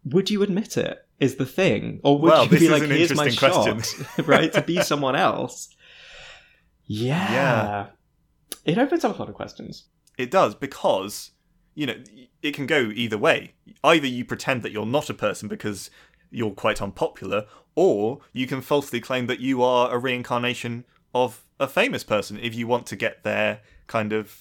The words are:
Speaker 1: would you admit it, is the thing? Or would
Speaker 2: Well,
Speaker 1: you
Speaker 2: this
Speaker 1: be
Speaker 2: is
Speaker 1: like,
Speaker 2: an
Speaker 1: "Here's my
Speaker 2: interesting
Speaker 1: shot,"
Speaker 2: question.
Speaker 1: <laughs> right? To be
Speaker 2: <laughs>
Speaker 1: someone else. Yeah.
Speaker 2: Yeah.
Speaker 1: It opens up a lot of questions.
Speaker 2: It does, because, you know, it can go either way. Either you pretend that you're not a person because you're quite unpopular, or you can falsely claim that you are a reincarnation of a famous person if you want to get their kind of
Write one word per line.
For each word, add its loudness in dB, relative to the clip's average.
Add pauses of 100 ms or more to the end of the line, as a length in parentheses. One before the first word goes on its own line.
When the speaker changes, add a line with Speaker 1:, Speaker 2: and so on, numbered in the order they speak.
Speaker 1:
would 0
you 0
admit -2
it, -2 (220)
is 0
the -2
thing? -2
Or 4
would 6
Speaker 2:
Well, 8
Speaker 1:
you 2
Speaker 2:
this 8
Speaker 1:
be 8
Speaker 2:
is 6
Speaker 1:
like, 4
Speaker 2:
an -2
Speaker 1:
"Here's 4
my 2
Speaker 2:
interesting 4
Speaker 1:
shot," 4 (120)
Speaker 2:
question. -8
Speaker 1:
<laughs> -4
right? 4
To 2
be -2
Speaker 2:
<laughs> -
Speaker 1:
someone 0
else. -2 (1160)
Yeah. -2
Speaker 2:
Yeah. 0 (760)
Speaker 1:
It 0
opens 0
up -2
a -14
lot -8
of -14
questions. -14 (340)
Speaker 2:
It -4
does, 4
because, -4 (420)
you -4
know, -4 (460)
it -2
can -8
go 2
either -4
way. 0 (280)
Either 4
you -4
pretend -4
that -8
you're -6
not -2
a -6
person -4
because -8 (400)
you're -4
quite -2
unpopular, -4 (280)
or 2 (120)
you -4
can -6
falsely -2
claim -4
that -4
you 0
are 4
a -2
reincarnation -4 (300)
of 0 (140)
a 0
famous -2
person -2
if -6
you -6
want 0
to -10
get -4
their -2 (260)
kind -2
of -6